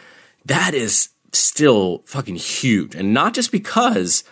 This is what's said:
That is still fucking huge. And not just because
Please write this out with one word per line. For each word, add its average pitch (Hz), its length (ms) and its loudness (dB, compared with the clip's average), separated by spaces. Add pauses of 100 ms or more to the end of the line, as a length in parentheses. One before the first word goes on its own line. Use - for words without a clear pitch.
(460)
That 175 280 0
is 113 360 0 (240)
still 104 720 2
fucking 135 300 -10
huge. 98 600 -2
And 98 180 -2
not 165 200 0
just 247 180 -2
because 123 800 0